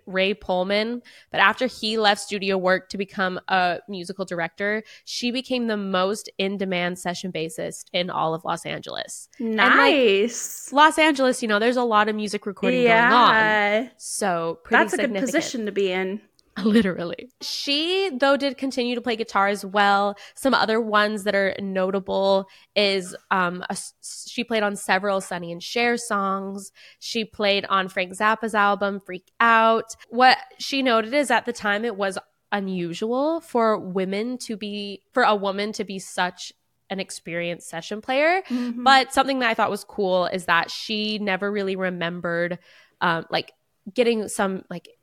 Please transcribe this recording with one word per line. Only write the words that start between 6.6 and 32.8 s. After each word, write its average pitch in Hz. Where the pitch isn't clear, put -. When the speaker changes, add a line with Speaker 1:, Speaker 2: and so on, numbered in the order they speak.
Speaker 1:
session 180
bassist 160
in 180
all 160
of 165
Los 170
Angeles. -
And, 226
like, 247
Speaker 2:
Nice. 233
Speaker 1:
Los 302
Angeles, 269
you 233
know, 208
there's 240
a 247
lot 214
of 214
music 208
recording 247
going 240
on. 226
Speaker 2:
Yeah. 214
Speaker 1:
So 170
pretty 254
Speaker 2:
That's -
a -
good 330
Speaker 1:
significant. 233
Speaker 2:
position 233
to 202
be 196
in. 190
Speaker 1:
<laughs> 196
Literally. 208
She, 349
though, 277
did 277
continue 247
to 240
play 240
guitar 202
as 202
well. 202
Some -
other 220
ones 208
that 202
are 196
notable 196
is, 196
um, 180
a -
s-, -
she -
played 226
on 208
several 196
Sonny 175
and 170
Cher 240
songs. 196
She -
played 202
on 190
Frank 185
Zappa's 220
album, 202
Freak -
Out. 226
What 254
she 277
noted 226
is 285
at 226
the 240
time 208
it 220
was 190
unusual 202